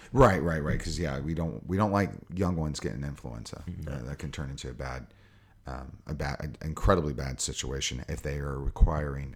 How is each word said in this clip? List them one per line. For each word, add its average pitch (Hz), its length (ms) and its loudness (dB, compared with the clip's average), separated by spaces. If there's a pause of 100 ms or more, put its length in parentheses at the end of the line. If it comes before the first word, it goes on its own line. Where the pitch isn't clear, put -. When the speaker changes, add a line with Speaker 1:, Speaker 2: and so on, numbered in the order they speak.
(120)
Speaker 1:
Right, 113 280 8
right, 80 220 2
right. 78 160 2
'Cause, 76 180 -4
yeah, 73 220 0
we 76 160 -2
don't, 82 320 -2
we 90 100 0
don't 104 140 4
like 98 220 2 (200)
young 90 220 2
ones 78 240 0
getting 62 240 -4
influenza. 62 680 -8
Speaker 2:
Mm-hmm. 82 240 -8
Speaker 1:
Uh, 64 160 -6
that 71 120 -6
can 73 100 -6
turn 69 180 -6
into 67 220 -8
a - 20 -6
bad, 64 360 -6 (580)
um, 65 300 -10 (100)
a 78 80 -4
bad, 73 240 -2
an 73 240 -6
incredibly 80 520 4
bad 65 260 -4
situation 64 680 -2
if 73 140 -4
they 71 160 -2
are 69 220 -2
requiring 69 760 4